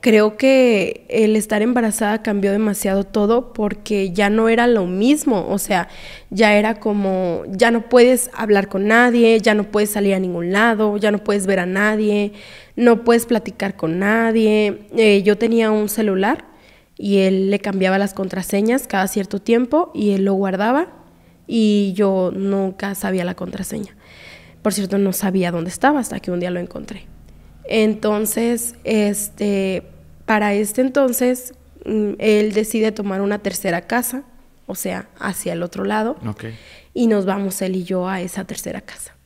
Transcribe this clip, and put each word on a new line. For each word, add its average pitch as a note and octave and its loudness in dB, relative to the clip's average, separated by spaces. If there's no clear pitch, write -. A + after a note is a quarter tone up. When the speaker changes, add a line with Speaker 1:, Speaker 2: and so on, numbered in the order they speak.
Speaker 1:
creo G#3+ 4
que B3+ 2
el G#3+ 2
estar G#3+ 0
embarazada A3 0
cambió G3+ 0
demasiado G3 0
todo A3 0
porque G#3 -4
ya G3+ 2
no A3+ 2
era A#3 4
lo G#3+ 2
mismo. A3 0
O G3+ -2
sea, F#3+ -2
ya G#3 4
era G#3+ 0
como, F#3+ -2
ya A#3 2
no A#3 -2
puedes B3 6
hablar G3+ 0
con G3 -2
nadie, A#3 4
ya G#3+ 2
no G#3 0
puedes G#3+ 0
salir G3+ 0
a F#3+ 0
ningún F3 -4
lado, G#3+ 2
ya G#3 0
no G#3 -2
puedes G3+ -2
ver F#3+ 0
a F3 -4
nadie, G#3 0
no A#3 4
puedes A#3 2
platicar G3+ -4
con E3 -4
nadie. G#3+ 2
Eh, G#3 4
yo G#3 2
tenía A3+ 2
un G#3+ 0
celular G#3 -2
y G3 0
él F#3+ 2
le G3+ 0
cambiaba F#3+ 0
las G3 -2
contraseñas G3+ -2
cada G3 -2
cierto G3 -4
tiempo B3+ 0
y G#3 0
él G3 0
lo G3 2
guardaba G3+ 0
y G#3 2
yo F#3+ 0
nunca G3 -4
sabía F#3 -4
la F3+ -6
contraseña. F#3+ -10
Por G#3+ 0
cierto, G3+ -2
no G3 2
sabía F#3 0
dónde E3+ -4
estaba C#4 0
hasta G#3 -6
que - -8
un F3 -4
día F3+ -4
lo F3 -4
encontré. F3 -12
Entonces, A3 -2
este, G3+ -2
para G#3 2
este G#3 0
entonces, B3+ 0
mm, G#3 -2
él G#3+ 2
decide A3 0
tomar G3 -4
una G3+ -2
tercera F#3 -4
casa, B3 -4
o F#3+ -10
sea, F#3 -8
hacia - -6
el E3+ -6
otro G3 -8
lado. G#3+ -4
Speaker 2:
Ok. G#2+ -10
Speaker 1:
Y A#3+ 0
nos G#3 2
vamos G3 -4
él F#3 -4
y F3+ -4
yo F3+ -4
a F#3+ -6
esa F#3 -8
tercera - -10
casa. - -20